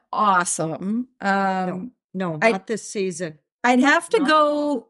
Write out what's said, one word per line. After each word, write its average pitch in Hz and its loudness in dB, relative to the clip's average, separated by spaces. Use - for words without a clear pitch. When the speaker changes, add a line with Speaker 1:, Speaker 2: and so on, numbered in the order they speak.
Speaker 1:
awesome. 185 0
Um, 190 -2
Speaker 2:
No, 185 -4
no, 156 -6
Speaker 1:
I 226 4
Speaker 2:
not - -6
this 214 -8
season. 175 -6
Speaker 1:
I'd 247 4
have 302 2
to 453 2
Speaker 2:
Not 269 0
Speaker 1:
go, 294 2